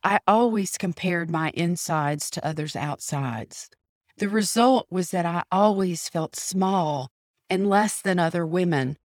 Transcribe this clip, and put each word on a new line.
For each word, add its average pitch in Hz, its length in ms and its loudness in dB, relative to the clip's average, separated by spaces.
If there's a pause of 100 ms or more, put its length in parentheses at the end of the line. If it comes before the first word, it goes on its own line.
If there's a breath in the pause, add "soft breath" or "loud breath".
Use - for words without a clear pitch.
I 202 240 2
always 220 520 2
compared 175 520 -2
my 160 240 0
insides 156 760 -2
to - 180 -6
others' 151 300 -6
outsides. 139 920 -6 (460)
The 202 140 -2
result 226 600 4
was 180 220 -2
that 180 140 0
I 170 260 -2
always 196 560 2
felt - 300 -4
small 180 760 0 (380)
and 190 180 2
less 202 320 2
than 190 180 0
other 170 280 0
women. 160 600 0